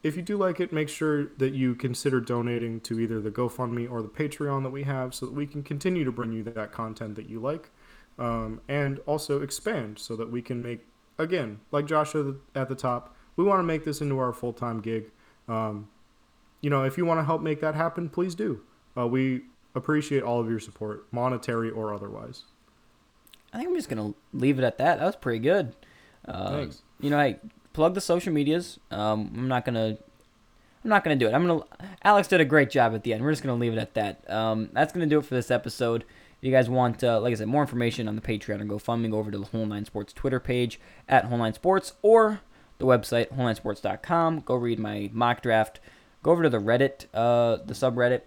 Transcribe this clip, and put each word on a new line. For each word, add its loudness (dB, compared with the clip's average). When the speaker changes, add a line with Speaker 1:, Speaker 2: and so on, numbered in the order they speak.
Speaker 1:
if -2
you -6
do -4
like 0
it, -2
make 0
sure 0
that 2
you 2
consider 0
donating -2
to -4
either -2
the -4
GoFundMe -4
or -4
the -8
Patreon -4
that -4
we -8
have -4
so -8
that -10
we -4
can -10
continue -2
to -2
bring -4
you -6
that -8
content -8
that -14
you -10
like, -6
um, -4
and -2
also -2
expand -6
so -10
that -8
we -4
can -6
make, -10
again, -4
like 0
Josh 0
said -2
at -2
the -4
top, -4
we 2
wanna 4
make 0
this -4
into -2
our 0
full-time -6
gig. -4
Um, -4
you -2
know, 2
if -2
you 2
wanna 2
help 0
make -2
that 0
happen, -2
please -2
do. -4
Uh, 0
we 0
appreciate 0
all 0
of -2
your -2
support, -10
monetary -2
or -4
otherwise. -12
Speaker 2:
I -10
think -6
I'm 0
just -6
gonna -4
leave 2
it 2
at 0
that. 2
That -2
was -2
pretty -4
good. 2
Uh, -6
Speaker 1:
Thanks. -6
Speaker 2:
you -2
know, 2
hey, 2
plug 4
the -2
social 0
medias. 0
Um, -2
I'm -4
not 0
gonna, 0
I'm 0
not 6
gonna 2
do 4
it. 2
I'm 4
gonna, 2
Alex 6
did 6
a 8
great 6
job 4
at -4
the 0
end. -2
We're 2
just -2
gonna -2
leave 2
it -2
at -6
that. -4
Um, 0
that's 2
gonna -2
do 4
it 0
for -6
this 0
episode. 0
If -14
you 2
guys 6
want, 2
uh, 4
like 0
I -2
said, -6
more 2
information -2
on -4
the -6
Patreon -4
or -6
GoFundMe, -2
go 0
over -4
to -6
the -8
Whole -4
Nine -6
Sports -10
Twitter -2
page -2
at 6
Whole 0
Nine 0
Sports 0
or 8
the 0
website, 4
whole -2
nine 2
sports -6
dot -4
com. 0
Go -2
read 0
my -4
mock 2
draft. 2
Go 4
over 6
to 6
the 4
Reddit, 2
uh, 4
the -10
subreddit 2